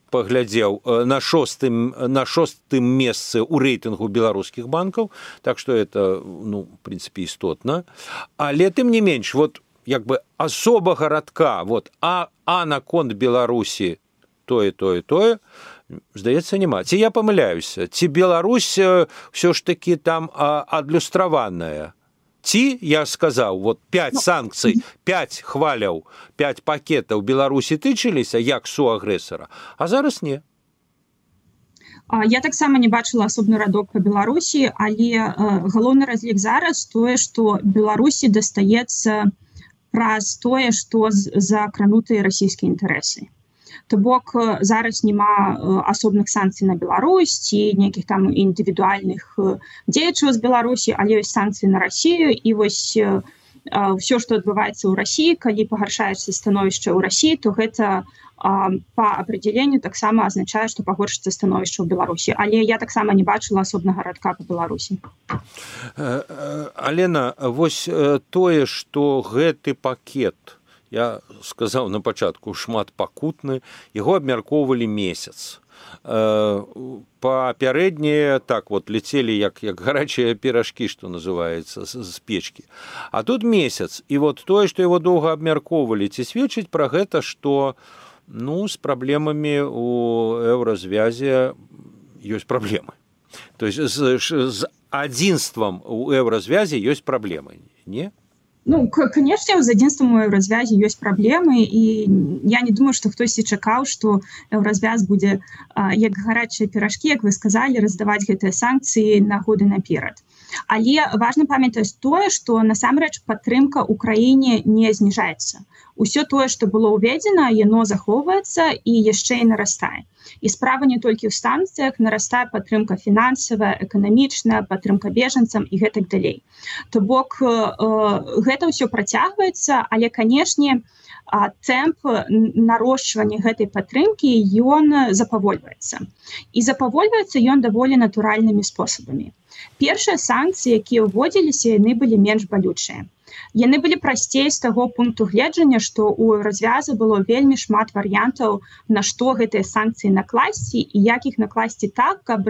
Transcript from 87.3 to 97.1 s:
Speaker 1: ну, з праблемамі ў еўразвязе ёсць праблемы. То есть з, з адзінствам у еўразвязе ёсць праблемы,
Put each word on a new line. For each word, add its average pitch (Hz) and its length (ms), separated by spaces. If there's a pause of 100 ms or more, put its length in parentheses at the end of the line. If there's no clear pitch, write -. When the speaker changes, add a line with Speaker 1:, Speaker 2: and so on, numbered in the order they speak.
Speaker 1:
ну, 151 400
з - 100
праблемамі 147 880
ў 117 920
еўразвязе 117 960 (720)
ёсць 104 240
праблемы. 107 480 (600)
То 110 120
есть 101 80
з, 131 400 (320)
з 107 180 (220)
адзінствам 139 960
у 117 260
еўразвязе 131 720
ёсць 127 240
праблемы, 82 560 (240)